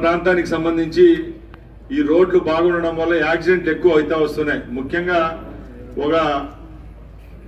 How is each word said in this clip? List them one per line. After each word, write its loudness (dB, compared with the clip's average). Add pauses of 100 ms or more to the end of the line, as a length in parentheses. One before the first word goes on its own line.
ప్రాంతానికి 2
సంబంధించి 2 (880)
ఈ 0 (100)
రోడ్లు 4 (100)
బాగుండడం 0
వల్ల 0 (140)
యాక్సిడెంట్లు 0
ఎక్కువ 2
అవుతా 0
వస్తున్నాయి. -4 (160)
ముఖ్యంగా -2 (840)
ఒక 0 (1300)